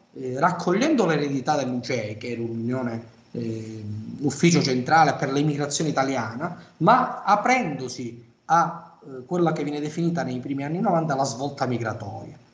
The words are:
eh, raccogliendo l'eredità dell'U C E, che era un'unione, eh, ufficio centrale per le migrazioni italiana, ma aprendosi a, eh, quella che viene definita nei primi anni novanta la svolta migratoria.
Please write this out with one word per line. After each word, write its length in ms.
eh, 260
raccogliendo 680
l'eredità 500
dell'U 240
C 120
E, 260
che 140
era 100
un'unione, 640
eh, 500
ufficio 420
centrale 500
per 180
le 120
migrazioni 480
italiana, 680
ma 460
aprendosi 1000
a, 600
eh, 220
quella 240
che 120
viene 160
definita 440
nei 160
primi 240
anni 160
novanta 340
la 100
svolta 440
migratoria. 680